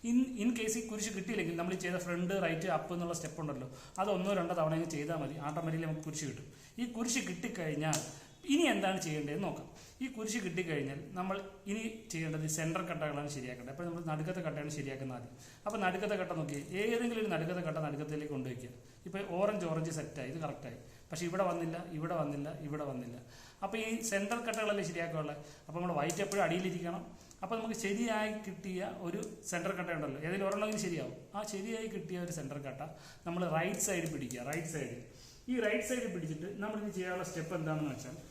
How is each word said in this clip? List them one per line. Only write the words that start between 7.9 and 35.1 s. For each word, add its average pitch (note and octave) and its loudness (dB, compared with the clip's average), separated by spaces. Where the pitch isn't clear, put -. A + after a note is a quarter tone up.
ഇനി D#4+ 8
എന്താണ് F#3+ 4
ചെയ്യേണ്ടതെന്ന് D3+ 0
നോക്കാം. - -4
ഈ C4 -2
കുരിശ് G#3+ 0
കിട്ടിക്കഴിഞ്ഞാൽ D#3+ 0
നമ്മൾ F#3+ 0
ഇനി A3 2
ചെയ്യേണ്ടത് D#3 0
സെന്റർ E3 2
കട്ടകളാണ് D3 0
ശരിയാക്കേണ്ടത്. B2+ -6
അപ്പോൾ F3 -4
നമ്മൾ E3+ -4
നടുക്കത്തെ D#3+ 0
കട്ടയാണ് C#3+ -2
ശരിയാക്കുന്നത് C3 -4
ആദ്യം. A#2+ -10
അപ്പോൾ A3 0
നടുക്കത്തെ F#3+ 4
കട്ട F3+ 0
നോക്കി, C#3+ -2
ഏതെങ്കിലും A#3 2
ഒരു G#3 2
നടുക്കത്തെ E3+ 0
കട്ട D#3 0
നടുക്കത്തിലേക്ക് D3 -2
കൊണ്ടുവയ്ക്കുക. A#2 -4
ഇപ്പോൾ F#3 -4
ഓറഞ്ച്, G3 4
ഓറഞ്ച് D#3+ 2
സെറ്റായി, C3+ -4
ഇത് D#3+ -6
കറക്റ്റായി. C3+ -6
പക്ഷേ E3+ -4
ഇവിടെ F#3 4
വന്നില്ല, E3 0
ഇവിടെ E3 0
വന്നില്ല, C#3+ 0
ഇവിടെ D3 -2
വന്നില്ല. B2 -6
അപ്പോൾ G3 0
ഈ - -2
സെന്റർ G#3 2
കട്ടകളല്ലേ G#3+ 2
ശരിയാക്കാനുള്ളത്. D#3+ -2
അപ്പോൾ D#3 -4
നമ്മൾ F3 2
വൈറ്റ് E3 2
എപ്പോഴും G3 4
അടിയിലിരിക്കണം. F3 0
അപ്പോൾ F#3+ 0
നമുക്ക് A3 -2
ശരിയായി G#3+ 2
കിട്ടിയ F#3 -4
ഒരു F#3 0
സെന്റർ F3 0
കട്ട F3 -2
ഉണ്ടല്ലോ, C#3+ -2
ഏതെങ്കിലും F#3+ 2
ഒരെണ്ണമെങ്കിലും G#3 2
ശരിയാവും. D3 0
ആ G#3 -2
ശരിയായി A3+ -2
കിട്ടിയ F3 -4
ഒരു D#3+ -4
സെന്റർ C#3+ -4
കട്ട C3 -6
നമ്മൾ F3 0
റൈറ്റ് F#3 2
സൈഡ് E3+ 2
പിടിക്കുക, B2 -4
റൈറ്റ് D#3+ 0
സൈഡ്. B2 -2